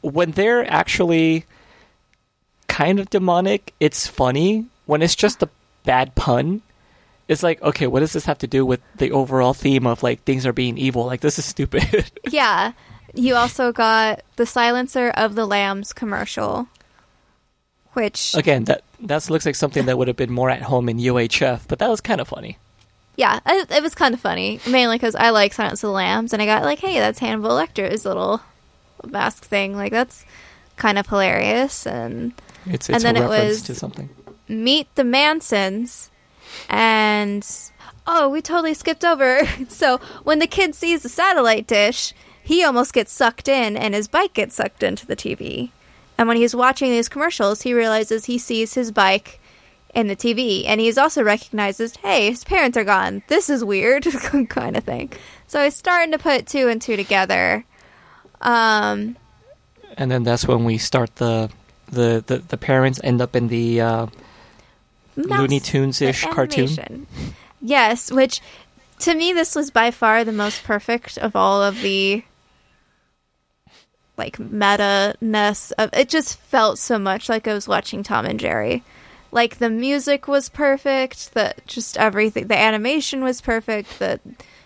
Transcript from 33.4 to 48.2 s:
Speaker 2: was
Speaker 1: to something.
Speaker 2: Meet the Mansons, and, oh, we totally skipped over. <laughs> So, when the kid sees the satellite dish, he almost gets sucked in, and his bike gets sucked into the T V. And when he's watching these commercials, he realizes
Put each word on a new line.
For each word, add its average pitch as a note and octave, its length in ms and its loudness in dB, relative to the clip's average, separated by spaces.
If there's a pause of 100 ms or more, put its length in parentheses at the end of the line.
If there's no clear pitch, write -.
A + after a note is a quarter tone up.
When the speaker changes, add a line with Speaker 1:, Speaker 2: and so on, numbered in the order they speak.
Speaker 2:
was G#3+ 140 -4
Speaker 1:
to - 100 -8
something. - 340 -12 (400)
Speaker 2:
Meet B3 460 0
the C#4 100 2
Mansons, A#3+ 1080 0 (600)
and, G#3 760 2 (600)
oh, D#4+ 220 2
we D4 120 -2
totally D#4+ 340 -2
skipped D#4+ 300 -4
over. C#4 380 4 (140)
<laughs> B3+ 120 -10
So, C4 300 2 (260)
when D4+ 140 2
the E4 80 2
kid F4 280 0
sees E4+ 280 -2
the B3 60 -8
satellite C4 580 2
dish, G#3 480 0 (280)
he E4+ 220 2
almost B3+ 300 2
gets G#3+ 180 2
sucked - 360 0
in, A#3 280 2
and G#3 180 -2
his G#3 140 -2
bike F4+ 260 0
gets G#3 200 -4
sucked - 280 -4
into G3+ 240 -4
the - 100 -4
T - 180 -6
V. - 380 -10 (460)
And A#3 100 4
when A#3 80 2
he's A#3 180 2
watching B3+ 360 2
these A#3 180 2
commercials, A3 540 -2
he B3 120 -2
realizes A3 500 0